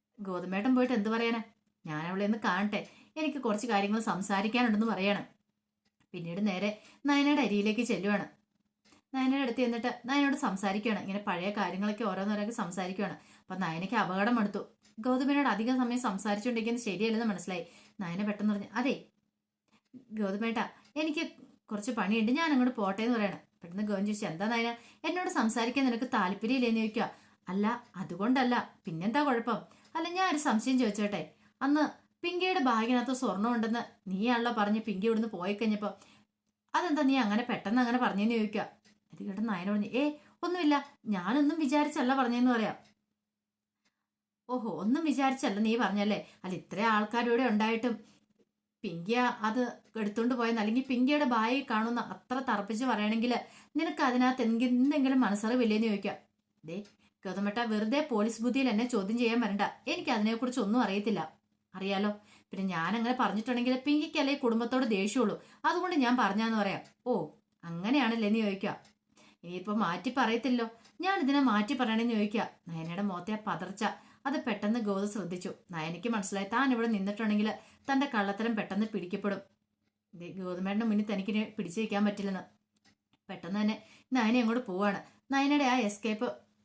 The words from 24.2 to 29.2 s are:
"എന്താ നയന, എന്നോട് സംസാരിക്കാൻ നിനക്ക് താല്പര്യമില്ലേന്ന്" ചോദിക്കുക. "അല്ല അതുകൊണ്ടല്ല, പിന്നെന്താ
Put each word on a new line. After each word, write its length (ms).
"എന്താ 220
നയന, 220
എന്നോട് 260
സംസാരിക്കാൻ 560
നിനക്ക് 200
താല്പര്യമില്ലേന്ന്" 760
ചോദിക്കുക. 300
"അല്ല 340
അതുകൊണ്ടല്ല, 800
പിന്നെന്താ 380